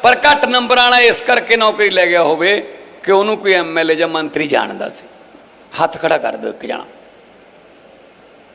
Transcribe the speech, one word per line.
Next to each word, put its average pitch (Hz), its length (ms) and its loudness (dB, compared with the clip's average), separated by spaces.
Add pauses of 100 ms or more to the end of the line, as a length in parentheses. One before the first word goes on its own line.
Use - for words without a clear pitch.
ਪਰ 247 140 4
ਘੱਟ 285 280 2
ਨੰਬਰ 247 320 0
ਵਾਲਾ 247 220 4
ਇਸ 240 220 4
ਕਰਕੇ 233 360 0
ਨੌਕਰੀ 208 340 2
ਲੈ 185 160 2
ਗਿਆ 175 160 2
ਹੋਵੇ 165 520 0 (280)
ਕਿ 190 100 0
ਉਹਨੂੰ 202 240 2
ਕੋਈ 202 160 -2
ਐਮ 165 260 -2
ਐਲ 165 120 0
ਏ 160 40 4
ਜਾਂ 165 140 -2
ਮੰਤਰੀ 156 380 -4
ਜਾਣਦਾ 110 420 -4
ਸੀ। - 180 -16 (760)
ਹੱਥ 165 200 -4
ਖੜਾ 160 160 -2
ਕਰ 110 180 -6
ਦਿਓ 110 140 -8
ਇੱਕ - 160 -14
ਜਣਾ। - 200 -10 (1700)